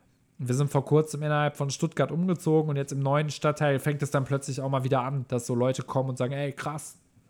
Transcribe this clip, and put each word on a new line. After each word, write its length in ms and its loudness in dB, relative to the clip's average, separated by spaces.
wir 180 0
sind 160 2
vor 140 0
kurzem 360 2
innerhalb 360 0
von 120 -2
Stuttgart 420 -2
umgezogen 580 2
und 80 -2
jetzt 160 -4
im 80 -2
neuen 280 2
Stadtteil 500 2
fängt 240 -2
es 60 -2
dann 140 2
plötzlich 380 -4
auch 80 -4
mal 160 0
wieder 160 2
an, 260 -4
dass 200 -2
so 60 -2
Leute 300 2
kommen 260 0
und 80 -6
sagen, 160 -2
„Ey, 200 -4
krass, 440 -8